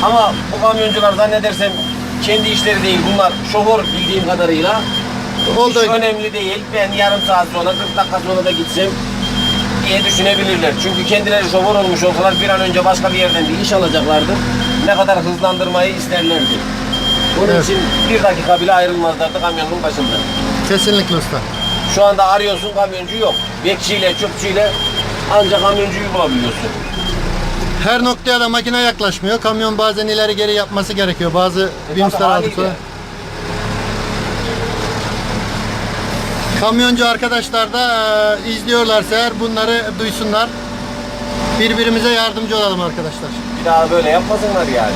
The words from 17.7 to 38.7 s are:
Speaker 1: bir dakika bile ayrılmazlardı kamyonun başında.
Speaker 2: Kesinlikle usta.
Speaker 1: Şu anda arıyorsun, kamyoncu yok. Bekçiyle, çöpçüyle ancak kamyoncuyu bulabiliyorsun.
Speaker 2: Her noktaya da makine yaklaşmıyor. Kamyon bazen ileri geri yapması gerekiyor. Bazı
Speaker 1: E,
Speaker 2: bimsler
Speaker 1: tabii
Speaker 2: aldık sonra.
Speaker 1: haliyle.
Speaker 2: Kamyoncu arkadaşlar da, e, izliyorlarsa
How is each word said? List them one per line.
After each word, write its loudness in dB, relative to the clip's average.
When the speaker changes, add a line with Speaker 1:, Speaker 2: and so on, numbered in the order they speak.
Speaker 1:
bir 2
dakika 2
bile 4
ayrılmazlardı 0
kamyonun -4
başında. -2
Speaker 2:
Kesinlikle 2
usta. -2
Speaker 1:
Şu 6
anda 4
arıyorsun, 0
kamyoncu -2
yok. 0
Bekçiyle, 0
çöpçüyle 0
ancak 4
kamyoncuyu 0
bulabiliyorsun. 0
Speaker 2:
Her 2
noktaya 0
da 0
makine 0
yaklaşmıyor. 0
Kamyon 0
bazen 0
ileri 0
geri 0
yapması -2
gerekiyor. -2
Bazı 0
Speaker 1:
E, -4
Speaker 2:
bimsler 0
Speaker 1:
tabii 2
Speaker 2:
aldık -2
sonra. -2
Speaker 1:
haliyle. -4
Speaker 2:
Kamyoncu 2
arkadaşlar -2
da, 0
e, -4
izliyorlarsa 2